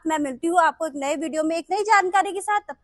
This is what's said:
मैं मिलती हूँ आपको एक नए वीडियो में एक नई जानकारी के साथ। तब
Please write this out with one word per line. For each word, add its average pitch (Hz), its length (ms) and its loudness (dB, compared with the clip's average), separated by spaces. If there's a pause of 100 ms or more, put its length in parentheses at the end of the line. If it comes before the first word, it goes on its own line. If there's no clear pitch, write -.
मैं 311 120 0
मिलती 277 280 -4
हूँ 349 120 4
आपको 320 280 2
एक 269 80 -8
नए 285 200 -2
वीडियो 311 280 -4
में 320 120 0
एक 330 160 -4
नई 403 120 0
जानकारी 392 480 2
के 381 100 -6
साथ। 415 180 -2
तब 294 240 -10